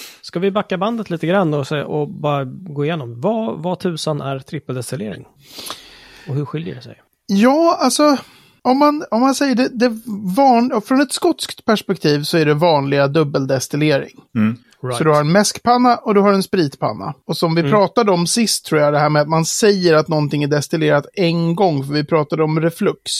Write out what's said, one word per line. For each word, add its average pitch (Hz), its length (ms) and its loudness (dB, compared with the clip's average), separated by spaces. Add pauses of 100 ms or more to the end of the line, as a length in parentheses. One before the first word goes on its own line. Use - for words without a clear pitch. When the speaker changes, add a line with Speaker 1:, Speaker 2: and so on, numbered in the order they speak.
(220)
Speaker 1:
Ska - 180 -10
vi 196 120 0
backa 190 260 -4
bandet 220 320 -4
lite 165 180 -6
grann 175 260 2
och 143 140 -4
se, 147 140 -4
och 151 280 -4
bara 143 360 -4
gå 143 400 -8
igenom? 127 360 -8
Vad, 220 420 -4
vad 175 160 -6
tusan 156 420 -4
är 135 180 -8
trippeldestillering? 131 840 -10 (1040)
Och 131 60 -6
hur 143 100 -4
skiljer 160 300 -10
det 127 60 -18
sig? - 200 -20 (240)
Speaker 2:
Ja, 269 560 4
alltså, 294 360 4 (440)
om 254 180 2
man, 294 320 2
om 220 100 2
man 262 140 2
säger 277 200 0
det, 254 180 2
det 247 160 2 (460)
van-, 254 500 4
från 262 160 2
ett 285 120 0
skotskt - 520 -4
perspektiv 160 580 0
så 170 140 -2
är 156 80 4
det 151 80 4
vanliga 143 540 2
dubbeldestillering. 139 1080 0 (200)
Speaker 3:
Mm. 113 220 0 (260)
Speaker 1:
Right. 127 140 -4
Speaker 2:
Så 160 60 0
du 156 60 2
har 147 100 6
en 147 120 0
mäskpanna 240 640 2
och 214 180 -2
du 202 60 4
har 202 140 4
en 196 100 2
spritpanna. 147 720 -4 (120)
Och 170 120 -6
som 165 180 0
vi 170 60 2
Speaker 1:
Mm. 143 100 0
Speaker 2:
pratade 202 400 2
om 170 160 0
sist, - 380 -2
tror 151 160 2
jag, 147 120 2
det 147 60 2
här 151 100 4
med 151 120 4
att 147 80 0
man 160 160 0
säger 185 480 2
att 156 140 2
någonting 151 360 0
är 143 40 -2
destillerat 147 680 0
en 170 420 0
gång, 165 300 0
för 143 80 -8
vi 151 100 0
pratade 156 400 0
om 156 180 0
reflux. - 580 -4